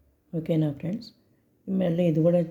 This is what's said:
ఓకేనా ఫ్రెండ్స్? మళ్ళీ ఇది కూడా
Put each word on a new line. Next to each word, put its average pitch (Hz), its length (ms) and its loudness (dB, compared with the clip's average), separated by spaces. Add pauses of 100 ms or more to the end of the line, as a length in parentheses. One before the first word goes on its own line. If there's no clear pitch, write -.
(360)
ఓకేనా 156 360 0
ఫ్రెండ్స్? 180 400 -10 (580)
మళ్ళీ 180 340 0
ఇది 160 160 2
కూడా 175 200 4 (100)